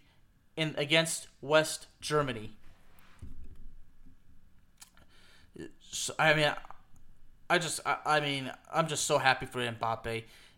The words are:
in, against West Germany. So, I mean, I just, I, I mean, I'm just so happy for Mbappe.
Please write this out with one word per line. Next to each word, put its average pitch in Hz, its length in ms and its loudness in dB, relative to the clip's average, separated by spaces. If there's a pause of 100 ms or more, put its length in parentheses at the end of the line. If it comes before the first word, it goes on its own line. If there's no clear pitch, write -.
(560)
in, 156 220 0
against 160 500 2 (140)
West 156 460 2 (120)
Germany. 127 520 0 (3250)
So, - 400 -8
I 151 160 8
mean, 151 180 4 (960)
I 170 80 6
just, 160 260 -4
I, - 220 0
I 151 140 4
mean, 139 320 -2 (200)
I'm 160 160 2
just 147 180 -2
so 147 120 4
happy 131 300 4
for 123 120 -6
Mbappe. 113 640 -2 (340)